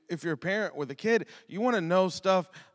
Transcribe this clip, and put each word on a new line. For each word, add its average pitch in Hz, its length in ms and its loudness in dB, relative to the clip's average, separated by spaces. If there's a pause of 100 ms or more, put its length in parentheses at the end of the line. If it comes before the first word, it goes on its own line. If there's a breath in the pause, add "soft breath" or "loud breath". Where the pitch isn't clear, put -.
if 165 140 -8
you're 165 100 -2
a 135 40 -4
parent 190 380 -4
with 143 160 -6
a 139 40 -10
kid, 220 320 0 (200 loud breath)
you 190 140 -8
wanna 240 200 2
know 185 280 2
stuff, 190 400 0 (240 loud breath)